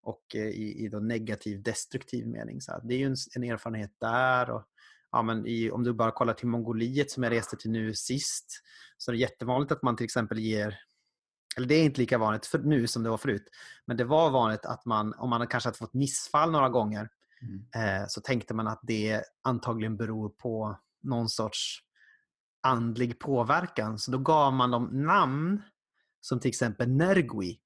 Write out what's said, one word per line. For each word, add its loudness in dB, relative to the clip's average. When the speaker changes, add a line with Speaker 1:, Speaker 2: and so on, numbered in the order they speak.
Speaker 1:
och, -10
eh, -4
i, -6
i -6
då -6
negativ, -4
destruktiv -6
mening. -8
Så -12
att -10
det 0
är 0
ju 0
en, 0
en -4
erfarenhet -6
där. 2
Och, -6
ja, 2
men 0
i, 0
om -2
du 2
bara 2
kollar 2
till -6
Mongoliet 0
som -4
jag 2
reste 0
till -6
nu 0
sist, -6
så -6
är 0
det 0
jättevanligt 0
att -2
man 2
till -2
exempel -2
ger, -2
eller -4
det 4
är 8
inte 2
lika 4
vanligt 2
för, 0
nu 4
som -2
det 0
var 0
förut, -2
men -2
det 2
var 6
vanligt 2
att -8
man, 0
om -4
man 0
kanske -2
hade -6
fått -10
missfall 2
några 4
gånger, 0
Speaker 2:
Mm. -12
Speaker 1:
eh, -6
så -8
tänkte -4
man -2
att -6
det 0
antagligen -2
beror -4
på -6
någon -2
sorts -4
andlig 0
påverkan. 0
Så -6
då 0
gav 4
man 4
dem 0
namn 2
som -2
till 0
exempel 0
Nergui 2